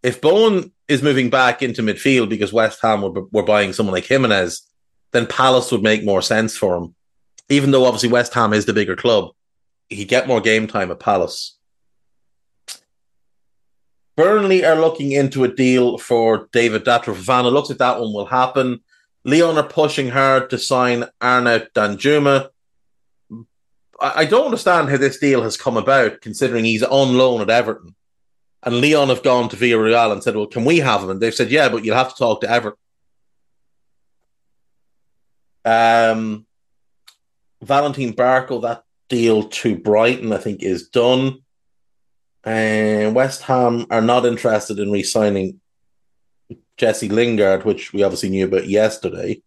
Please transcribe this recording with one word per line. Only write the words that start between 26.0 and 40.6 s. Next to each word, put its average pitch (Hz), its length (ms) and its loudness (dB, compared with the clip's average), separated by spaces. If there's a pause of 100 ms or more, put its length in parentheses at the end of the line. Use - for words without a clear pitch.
considering 113 440 -2
he's 113 180 0
on 131 340 2
loan 127 240 2
at 98 80 -4
Everton. 113 460 -2 (680)
And 120 180 -2
Lyon 147 280 2
have 127 140 -2
gone 123 260 0
to 95 80 -12
Villarreal 113 540 2
and 101 100 -6
said, 107 140 -4
"Well, 104 120 -4
can 120 180 -6
we 165 140 2
have 113 240 0
him?" 92 60 -8
And 95 120 -6
they've 113 120 -2
said, 117 180 -2
"Yeah, 143 180 2
but 107 160 -6
you'll 110 100 -2
have 131 180 -2
to - 60 -20
talk 113 220 0
to 110 100 -4
Everton." 110 280 -4 (2750)
Um, 113 800 2 (1160)
Valentin 135 520 -2
Barco, 127 480 0
that 117 220 -6 (240)
deal 117 360 2
to 107 340 -4
Brighton, 110 560 2
I 95 40 -2
think, 101 240 -8